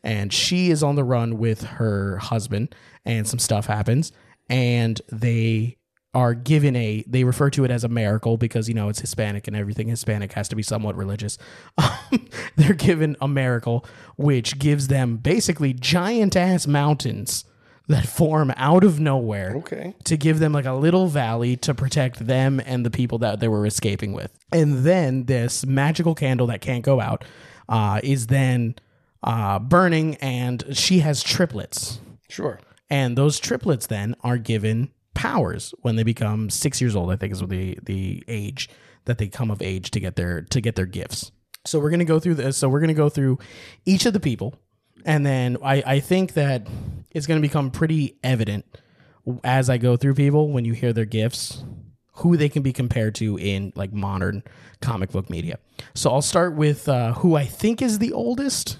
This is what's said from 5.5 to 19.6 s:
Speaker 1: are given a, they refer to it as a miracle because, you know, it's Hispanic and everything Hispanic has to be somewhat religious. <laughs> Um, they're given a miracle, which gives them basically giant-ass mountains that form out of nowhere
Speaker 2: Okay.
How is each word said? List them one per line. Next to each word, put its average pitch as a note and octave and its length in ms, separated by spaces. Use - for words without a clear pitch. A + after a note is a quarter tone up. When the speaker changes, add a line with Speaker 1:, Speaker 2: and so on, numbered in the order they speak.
Speaker 1:
are B2 180
given C#3 440
a, G#2+ 300
they B2+ 180
refer C#3 260
to C#3 160
it B2+ 40
as A#2+ 140
a A#2+ 60
miracle A2+ 480
because, A2+ 300
you A2+ 60
know, G#2 140
it's G#2 120
Hispanic G2+ 480
and G#2+ 60
everything G#2 340
Hispanic G#2+ 440
has G#2 160
to G#2+ 80
be G#2+ 60
somewhat G#2 340
religious. G2+ 460
<laughs> - 360
Um, - 480
they're D3+ 160
given D#3 480
a C#3 80
miracle, B2 560
which C#3 420
gives C#3+ 300
them B2+ 300
basically D3+ 560
giant-ass F3+ 920
mountains C#3+ 760
that D3+ 180
form D#3 500
out D#3 260
of E3+ 160
nowhere A#2 580
Speaker 2:
Okay. - 380